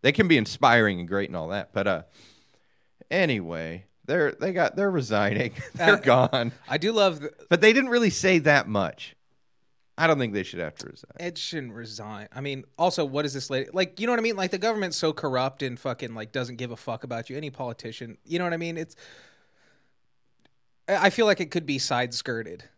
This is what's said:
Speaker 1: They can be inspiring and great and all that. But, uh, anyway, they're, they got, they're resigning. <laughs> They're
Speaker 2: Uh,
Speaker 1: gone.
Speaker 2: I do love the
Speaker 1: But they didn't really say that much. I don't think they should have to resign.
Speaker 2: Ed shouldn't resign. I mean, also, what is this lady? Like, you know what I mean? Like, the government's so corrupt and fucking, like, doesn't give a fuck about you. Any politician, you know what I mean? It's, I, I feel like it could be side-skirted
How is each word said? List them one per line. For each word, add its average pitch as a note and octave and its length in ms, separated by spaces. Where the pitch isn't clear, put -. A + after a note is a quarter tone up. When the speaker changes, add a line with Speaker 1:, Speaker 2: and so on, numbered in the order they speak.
Speaker 1:
They C#3 100
can G3+ 160
be E3 100
inspiring A2 600
and F2 80
great G2 220
and F2+ 80
all D#2+ 120
that. G2 240
But, G2 140
uh, F2 140
anyway, F2+ 760
they're, D3+ 280
they - 200
got, E3+ 220
they're G3 160
resigning. G#2+ 640
<laughs> - 120
They're F#3+ 200
Speaker 2:
Uh, G3 40
Speaker 1:
gone. A#2+ 240
Speaker 2:
I C#3 100
do G3 140
love G3 300
the D3 100
Speaker 1:
But E3+ 120
they G#3+ 120
didn't C4+ 180
really A#3 180
say F#3 300
that C#3+ 280
much. G2 480
I E3 100
don't D#3 100
think A#2+ 160
they G2 100
should F#2 160
have E2 160
to - 120
resign. - 320
Speaker 2:
Ed F3 180
shouldn't C3 360
resign. G#2+ 600
I C3+ 80
mean, C#3 220
also, E3+ 260
what C#3+ 220
is C#3 80
this C3+ 160
lady? C3 240
Like, F#3 260
you A3 80
know B3 60
what A#3 60
I A3 40
mean? A3+ 140
Like, F#3 140
the F#3+ 60
government's G3+ 380
so D#3 160
corrupt C3 500
and B2 180
fucking, B2 360
like, A2 160
doesn't B2 240
give A#2+ 160
a A2+ 60
fuck - 260
about A#2 260
you. B2+ 60
Any D3+ 140
politician, A#2+ 760
you E3 140
know F3+ 80
what E3+ 80
I E3 40
mean? E3 200
It's, D#3+ 180
I, F#3+ 200
I - 20
feel A3+ 160
like G3+ 160
it D#3 100
could E3+ 140
be C#3 140
side-skirted A#2+ 840